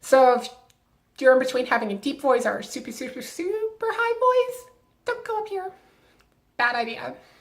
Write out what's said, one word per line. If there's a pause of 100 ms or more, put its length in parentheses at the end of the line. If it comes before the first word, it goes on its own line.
So
if (680)
you're
in
between
having
a
deep
voice
or
a
super,
super,
super
high
voice, (360)
don't
go
up
here. (880)
Bad
idea. (260)